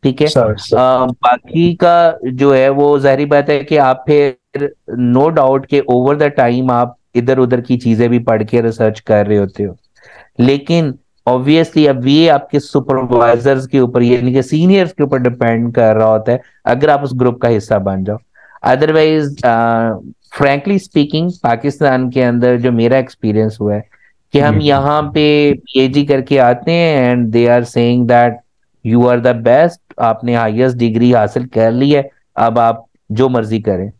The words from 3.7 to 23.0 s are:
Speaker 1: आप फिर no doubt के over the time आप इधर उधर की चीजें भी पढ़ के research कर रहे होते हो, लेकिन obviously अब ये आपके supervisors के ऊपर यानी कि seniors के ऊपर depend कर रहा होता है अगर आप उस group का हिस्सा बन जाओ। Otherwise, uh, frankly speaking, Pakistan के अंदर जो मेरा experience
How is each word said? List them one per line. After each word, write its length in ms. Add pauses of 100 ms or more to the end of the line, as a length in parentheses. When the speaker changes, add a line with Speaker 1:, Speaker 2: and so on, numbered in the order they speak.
Speaker 1:
आप 300
फिर 280 (680)
no 300
doubt 360
के 160 (100)
over 260
the 200
time 320
आप 260 (180)
इधर 240
उधर 220
की 160
चीजें 340
भी 80
पढ़ 240
के 180
research 400
कर 260
रहे 120
होते 240
हो, 140 (640)
लेकिन 540 (340)
obviously 600
अब 180
ये 220
आपके 320
supervisors 1040
के 140
ऊपर 220
यानी 300
कि 100
seniors 500
के 100
ऊपर 160
depend 560
कर 220
रहा 120
होता 240
है 100 (240)
अगर 240
आप 120
उस 120
group 280
का 60
हिस्सा 300
बन 260
जाओ। 140 (480)
Otherwise, 580
uh, 720 (440)
frankly 380 (100)
speaking, 440 (100)
Pakistan 680
के 120
अंदर 340
जो 160
मेरा 260
experience 640